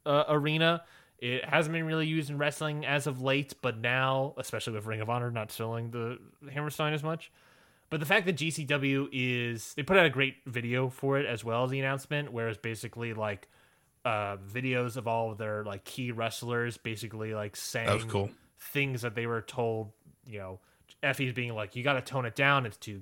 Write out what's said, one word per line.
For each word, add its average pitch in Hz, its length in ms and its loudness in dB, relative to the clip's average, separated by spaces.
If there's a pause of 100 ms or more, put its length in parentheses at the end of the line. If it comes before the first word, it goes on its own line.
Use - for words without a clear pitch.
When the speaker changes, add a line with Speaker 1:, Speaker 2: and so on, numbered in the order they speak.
Speaker 1:
uh, 147 240 6
arena. 160 540 4 (360)
It 123 260 -2
hasn't 156 280 4
been 165 120 0
really 160 220 2
used 156 220 0
in 147 80 -4
wrestling 147 480 0
as 139 220 2
of 127 140 -2
late, 139 400 2
but 120 160 -2
now, 131 600 2
especially 117 360 -4
with 107 120 -4
Ring 110 160 -2
of 107 80 -4
Honor 120 220 0
not 110 200 -4
selling 117 400 -4
the 117 280 -6 (320)
Hammerstein 151 420 -2
as 147 100 -2
much. 160 280 -4 (580)
But 160 100 -2
the 151 60 -4
fact 190 200 6
that 185 80 2
G 151 180 0
C 156 140 -4
W 139 460 2
is, 123 640 -2
they 147 80 -2
put 190 140 6
out 175 80 10
a 156 40 8
great 131 360 2
video 123 440 0
for 139 300 2
it 143 60 0
as 113 180 -2
well 117 200 2
as 127 80 0
the 135 80 -2
announcement, 135 520 -2
where 113 180 -2
it's 104 80 -4
basically, 113 560 -6
like, 107 340 -4 (560)
uh, 104 340 0
videos 123 600 -2
of 113 100 -4
all 113 240 0
of 101 60 -10
their, 107 260 -4
like, 101 200 -8
key 123 280 -6
wrestlers 117 640 -2
basically, 110 560 -6
like, 107 220 -6
saying 117 320 -4
Speaker 2:
That 101 80 4
was 113 100 -2
cool. 104 240 0 (300)
Speaker 1:
things 135 440 -2
that 117 120 -2
they 117 120 -2
were 117 140 -2
told, 110 500 -2 (340)
you 107 140 -10
know, 92 200 -12 (440)
Effie's 131 300 2
being 120 200 -4
like, 107 220 -6
"You 120 80 -6
gotta 135 180 2
tone 131 240 -4
it 113 100 -4
down, 139 300 6
it's 107 120 -8
too 101 240 -12